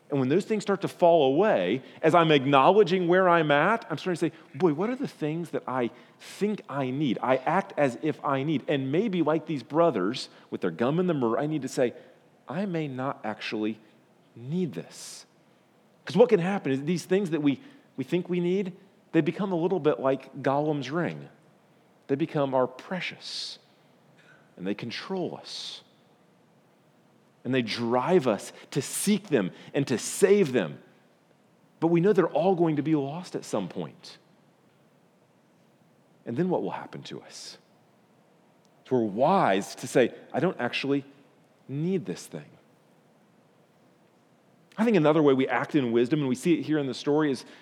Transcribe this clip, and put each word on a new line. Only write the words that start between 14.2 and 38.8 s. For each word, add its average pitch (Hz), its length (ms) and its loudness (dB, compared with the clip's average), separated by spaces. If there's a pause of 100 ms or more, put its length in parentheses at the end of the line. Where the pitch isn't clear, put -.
need 143 380 -4
this." - 520 -14 (800)
'Cause 127 120 -2
what 240 120 8
can 208 100 4
happen 180 320 -2
is 135 120 -2
these 165 220 -2
things 190 240 0
that 156 120 -2
we, 143 200 2 (340)
we 135 80 -6
think 175 260 -4
we 175 100 -2
need, 180 340 -2 (380)
they 165 100 4
become 190 300 -2
a 180 40 -2
little 175 240 0
bit 147 200 0
like 135 420 -4
Gollum's 143 480 -2
ring. 87 400 -6 (800)
They 139 80 -2
become 143 400 -2
our 127 100 4
precious, - 960 -10 (1000)
and 90 80 -12
they 101 80 -4
control 123 680 -8
us, - 440 -14 (1600)
and 123 100 -2
they 131 80 2
drive 123 640 0
us 104 240 -2 (200)
to 143 100 -2
seek - 480 -2
them 104 220 2 (240)
and 143 100 0
to 120 140 -2
save 190 520 4
them. 82 280 -2 (1000)
But 160 100 0
we 170 100 4
know 190 120 4
they're 180 140 4
all 175 300 2
going 160 220 2
to 147 40 -2
be 156 140 0
lost 147 400 -6
at - 100 -6
some 101 220 -4
point. - 500 -12 (2000)
And 120 100 -8
then 180 140 0
what 143 140 0
will 87 80 -4
happen - 320 -12
to - 180 -14
us? - 380 -18 (1300)